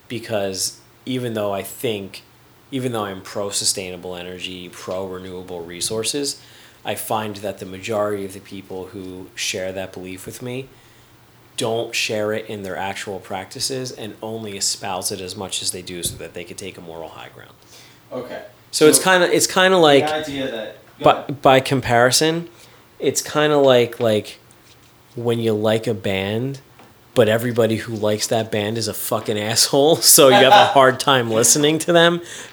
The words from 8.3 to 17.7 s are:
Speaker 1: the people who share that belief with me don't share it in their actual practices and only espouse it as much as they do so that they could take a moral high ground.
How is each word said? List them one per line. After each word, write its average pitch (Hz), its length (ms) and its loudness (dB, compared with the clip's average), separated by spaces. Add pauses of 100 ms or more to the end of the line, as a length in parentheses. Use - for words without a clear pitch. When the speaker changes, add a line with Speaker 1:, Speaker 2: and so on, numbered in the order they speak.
Speaker 1:
the 101 60 -16
people 92 460 -14
who 92 480 -14
share 95 380 -6
that 92 200 -8
belief 92 340 -14
with - 160 -14
me 127 260 -10 (880)
don't 117 380 -2
share 107 380 -2
it 110 140 -4
in 104 160 -8
their 92 140 -8
actual 95 440 -8
practices 127 720 -8
and 107 300 -12
only 110 340 -8
espouse 95 560 -6
it 95 80 -8
as 92 160 -10
much 95 260 -8
as 95 80 -6
they 92 120 -8
do 90 200 -12
so - 140 -6
that 82 180 -14
they 87 100 -10
could 87 140 -18
take 95 180 -12
a 92 40 -18
moral 82 300 -14
high 62 240 -18
ground. - 180 -20 (580)